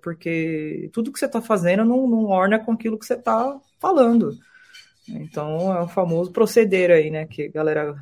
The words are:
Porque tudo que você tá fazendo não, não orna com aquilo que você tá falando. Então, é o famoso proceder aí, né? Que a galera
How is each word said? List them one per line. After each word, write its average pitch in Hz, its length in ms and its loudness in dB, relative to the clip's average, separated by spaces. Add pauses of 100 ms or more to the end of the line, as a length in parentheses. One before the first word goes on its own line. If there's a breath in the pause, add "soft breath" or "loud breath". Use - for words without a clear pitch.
Porque 160 880 -6
tudo 233 200 -4
que - 80 -14
você 277 80 -2
tá 233 120 -4
fazendo 202 460 0
não, 254 220 2
não 226 180 2
orna 196 320 2
com 220 140 -4
aquilo 220 260 -4
que 220 80 -14
você 240 100 -4
tá 240 440 -2 (200)
falando. 233 560 4 (760 soft breath)
Então, 156 680 -6
é 170 60 -2
o 175 60 -4
famoso 175 440 -2
proceder 202 580 4
aí, 156 200 6
né? 156 160 -6
Que 156 180 -10
a - 80 -10
galera 151 500 -2